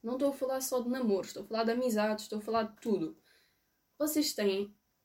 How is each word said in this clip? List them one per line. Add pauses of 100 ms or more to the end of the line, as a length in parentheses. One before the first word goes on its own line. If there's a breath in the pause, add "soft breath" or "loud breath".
Não
estou
a
falar
só
de
namoro,
estou
a
falar
de
amizades,
estou
a
falar
de
tudo. (840 soft breath)
Vocês
têm (300)